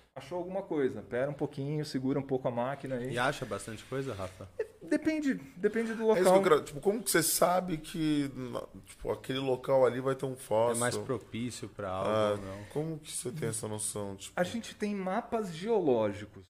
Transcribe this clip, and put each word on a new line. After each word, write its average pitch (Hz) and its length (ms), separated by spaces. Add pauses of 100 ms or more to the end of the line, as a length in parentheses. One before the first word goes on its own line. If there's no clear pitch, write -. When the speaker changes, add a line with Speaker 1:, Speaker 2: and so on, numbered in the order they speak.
(160)
Speaker 1:
achou 175 220
alguma 185 240
coisa. 135 400
Pera 120 280
um 151 40
pouquinho, 147 500
segura 139 360
um 135 40
pouco 131 240
a 127 40
máquina 131 440
aí. 123 180
Speaker 2:
E 120 60
acha 131 260
bastante 104 400
coisa, 135 280
Rafa? 95 340 (120)
Speaker 1:
É, 440 60 (180)
depende, 302 500 (220)
depende 220 400
do 220 160
Speaker 3:
É - 20
isso 180 80
que 190 60
eu 185 60
Speaker 1:
local. 190 100
Speaker 3:
quero, 151 200
tipo, 143 160
como 208 220
que - 80
você 165 140
sabe 180 540
que, 151 580
na-, 123 280 (220)
tipo, - 260
aquele 131 280
local 131 480
ali 120 120
vai 135 140
ter 135 140
um 127 80
fóssil? 117 400
Speaker 2:
É 117 40
mais 120 160
propício 113 760
pra 98 200
algo 95 200
Speaker 3:
Ah, 107 240
Speaker 2:
ou 104 40
não? 98 280
Speaker 3:
como 156 340
que - 120
você - 200
tem 127 180
essa 110 180
noção, 104 480
tipo? - 240
Speaker 1:
A 180 40
gente 214 320
tem 208 180
mapas 196 640
geológicos 120 920